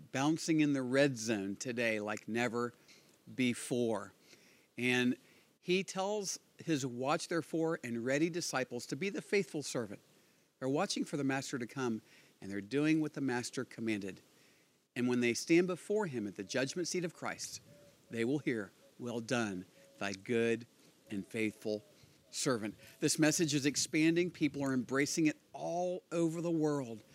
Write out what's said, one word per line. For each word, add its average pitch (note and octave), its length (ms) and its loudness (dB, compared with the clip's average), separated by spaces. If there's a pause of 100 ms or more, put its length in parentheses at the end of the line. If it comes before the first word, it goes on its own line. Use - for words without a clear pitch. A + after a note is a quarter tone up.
(120)
bouncing D#3 480 2
in D3 120 4
the C3+ 100 -2
red C3 360 4
zone G2+ 400 -2
today A#2 400 0
like G#2 300 -4
never A#2+ 460 0 (600)
before. A#2 800 0 (640)
And B2 380 4 (460)
he F#3 200 2
tells G3 560 -4 (260)
his C#3 220 0
watch C3 400 0
therefore E3 560 -2
and A#2 220 -4
ready D3 260 2
disciples C3 560 -4
to C#3+ 100 -4
be F#3+ 140 -2
the G#3+ 120 -6
faithful F#3+ 400 0
servant. A2 360 -6 (640)
They're C3 80 -2
watching F#3 360 0
for - 120 -6
the C#3 80 -2
master C3+ 340 -2
to A#2+ 80 -4
come, A#2 340 -2 (400)
and G2 100 -10
they're G2+ 100 -4
doing D3 400 2
what D3+ 140 -2
the D3+ 60 -6
master B2 440 -2
commanded. G#2 560 -4 (760)
And B2 140 0
when B2 120 2
they A#2+ 140 4
stand E3+ 320 4
before G#3 400 -2
him A#2+ 220 -4
at F#2 80 -10
the G2+ 80 -6
judgment C3+ 420 -2
seat F3 180 -2
of E3+ 100 -6
Christ, - 460 -8 (500)
they A#2 140 0
will C#3 140 2
hear, A#2 320 -2 (280)
"Well A#2+ 220 -4
done, A2 440 -2 (340)
thy G2 140 -2
good A#2 540 2 (440)
and G2 160 -6
faithful G#2+ 560 -2 (480)
servant." A2 440 -2 (260)
This D3+ 180 2
message D3+ 360 4
is C3+ 100 2
expanding. E3 680 2
People C#3 320 -2
are C3+ 100 0
embracing C3+ 540 2
it D3+ 100 2 (160)
all F3 500 -4 (100)
over E3+ 300 0
the E3+ 80 0
world C#3+ 520 0 (120)